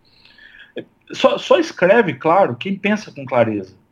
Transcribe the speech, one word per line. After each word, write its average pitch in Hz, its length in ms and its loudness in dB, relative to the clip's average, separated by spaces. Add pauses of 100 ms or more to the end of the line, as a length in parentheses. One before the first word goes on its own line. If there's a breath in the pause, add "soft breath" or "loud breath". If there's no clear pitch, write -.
(1120 soft breath)
só, - 240 0
só - 200 2
escreve, 196 580 2
claro, 165 400 2
quem 196 200 -8
pensa 202 360 -4
com - 140 -14
clareza. 110 540 -2 (120)